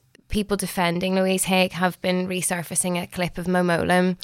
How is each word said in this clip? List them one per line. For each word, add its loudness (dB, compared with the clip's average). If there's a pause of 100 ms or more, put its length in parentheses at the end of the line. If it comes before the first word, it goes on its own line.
(280)
people -2
defending -2
Louise 2
Haigh 2
have 0
been 0
resurfacing -4
a -8
clip -6
of -4
Mo 2
Mowlam, 2